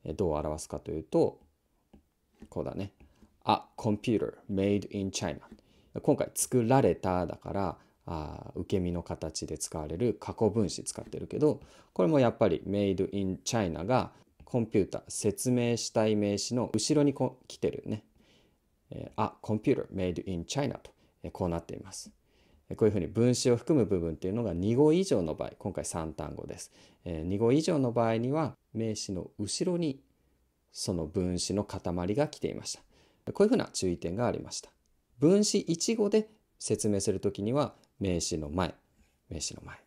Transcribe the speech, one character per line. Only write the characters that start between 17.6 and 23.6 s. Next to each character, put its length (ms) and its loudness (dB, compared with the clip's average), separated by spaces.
る 160 -8
ね。 180 -6
え 260 -10
ー、 60 -2
A 100 -2
computer 460 0
made 400 -2
in 160 -4
China 380 -2
と、 80 -20
え 60 -8
ー、 20 -8
こ 160 -2
う 20 2
な 100 0
っ 60 -8
て 120 -12
い 40 -12
ま 120 -16
す。 180 -14
え 60 -8
ー、 20 -12
こ 100 6
う 20 8
い 20 6
う 20 -4
ふ 40 -2
う 40 2
に 60 0
分 280 4
詞 160 2
を 60 6
含 220 2